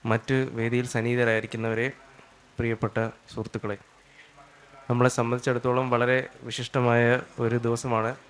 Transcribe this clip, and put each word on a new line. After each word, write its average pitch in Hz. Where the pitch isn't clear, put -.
മറ്റ് 123
വേദിയിൽ 120
സന്നിഹിതരായിരിക്കുന്നവരെ, 113
പ്രിയപ്പെട്ട 117
സുഹൃത്തുക്കളെ, 104
നമ്മളെ 123
സംബന്ധിച്ചിടത്തോളം 123
വളരെ 123
വിശിഷ്ടമായ 120
ഒരു 117
ദിവസമാണ്. 117